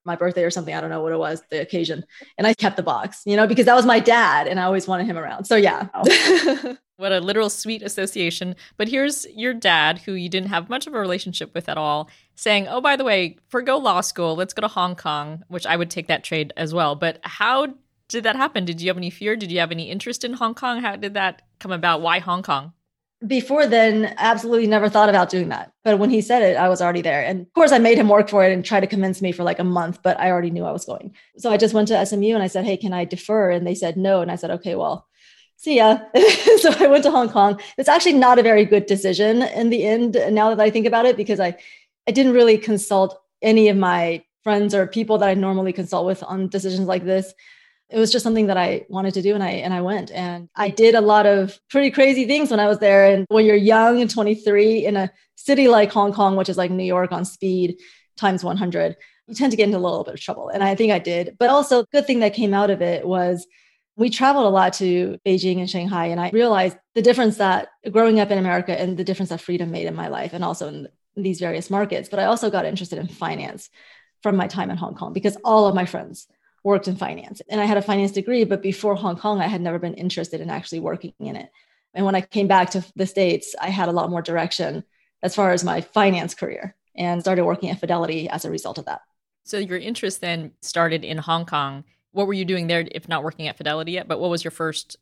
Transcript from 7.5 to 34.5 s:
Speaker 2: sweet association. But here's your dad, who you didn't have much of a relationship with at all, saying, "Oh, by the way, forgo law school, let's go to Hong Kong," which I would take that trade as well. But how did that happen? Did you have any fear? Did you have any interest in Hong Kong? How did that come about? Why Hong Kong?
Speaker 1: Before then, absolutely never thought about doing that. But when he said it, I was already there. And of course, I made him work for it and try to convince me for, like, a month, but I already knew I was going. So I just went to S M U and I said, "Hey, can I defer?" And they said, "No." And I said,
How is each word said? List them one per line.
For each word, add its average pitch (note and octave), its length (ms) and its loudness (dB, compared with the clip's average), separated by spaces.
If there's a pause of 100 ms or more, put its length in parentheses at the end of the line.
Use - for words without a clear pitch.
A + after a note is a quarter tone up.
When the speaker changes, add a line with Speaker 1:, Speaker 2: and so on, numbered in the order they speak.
Speaker 2:
sweet G#3+ 320 -8
association. F#3 720 -6 (220)
But A3+ 120 -4
here's C#4 460 -2
your A#3 200 -6
dad, E3+ 440 2
who - 140 -10
you F3+ 160 -6
didn't F#3+ 220 -6
have F3 180 -6
much B3+ 180 -8
of D4+ 80 -16
a A3+ 60 -4
relationship F3+ 540 -8
with E3 140 -10
at D3+ 100 -6
all, D3+ 300 -4 (280)
saying, G#3 320 -2
"Oh, B3 120 -4
by C#4+ 160 2
the C4+ 60 -6
way, F#3+ 360 -2 (100)
forgo B3+ 300 -2
law G3+ 220 0
school, E3+ 360 -4
let's F#3 180 -8
go G#3+ 60 -8
to G#3+ 80 -2
Hong F3+ 260 -4
Kong," D3+ 540 -10
which F3 180 -10
I E3+ 100 0
would E3+ 140 -4
take E3 160 -10
that - 160 -4
trade D#3 340 -6
as D#3 160 -6
well. D#3 220 -2
But D#3+ 280 -4
how C4 520 -2 (340)
did A#3 160 -8
that A3 120 0
happen? C4 280 -4
Did E3 160 -8
you F3+ 100 -2
have F3+ 60 -4
any F3+ 140 -8
fear? G#3 240 -6
Did G#3 160 -8
you F3+ 80 -4
have E3 140 -2
any E3 180 -10
interest A#3+ 320 -10
in A#3+ 120 -8
Hong A#3 200 -4
Kong? B3 280 -6
How G3+ 120 -4
did G3+ 200 -10
that F#3+ 280 -4 (160)
come F3+ 140 -10
about? E3+ 280 0
Why E3+ 200 0
Hong F3+ 220 -4
Kong? D3 320 -6 (520)
Speaker 1:
Before C4+ 400 0
then, G#3+ 520 2
absolutely A3+ 480 0
never G#3+ 220 2
thought G#3+ 200 4
about F#3 220 4
doing F3 180 -2
that. - 240 -10 (100)
But G#3 160 2
when G#3 120 2
he A3 100 2
said A#3+ 220 2
it, F#3 160 4
I F3+ 100 2
was F#3 140 0
already F3 180 0
there. D3 240 0
And F#3 160 -4
of - 140 -20
course, D#4+ 180 6
I B3+ 60 6
made A#3 180 6
him G#3+ 120 4
work G#3 200 6
for G3 160 4
it F#3+ 80 6
and F3+ 120 -2
try G3+ 160 0
to F#3+ 60 -2
convince F#3+ 360 -2
me F#3 100 -2
for, F3 120 -6
like, F3 140 -2
a F3 60 -4
month, F3 380 -2
but - 180 2
I F#3 100 2
already F3 200 0
knew F3 140 -6
I D#3+ 80 -6
was F3+ 120 -8
going. - 300 -14 (240)
So A#3+ 120 -2
I G#3 60 4
just A3 160 2
went G#3+ 160 2
to A3 80 2
S F#3+ 160 0
M G3+ 100 -2
U A3 120 2
and G#3 80 0
I F#3 60 -2
said, F#3 160 -4
"Hey, F#3+ 120 -2
can F#3+ 160 -6
I F3+ 120 -4
defer?" F#3+ 460 -2
And F3 160 -2
they F3 80 -2
said, F3 220 -4
"No." F#3+ 240 2
And F3 100 -4
I F3 60 -6
said, E3+ 140 -8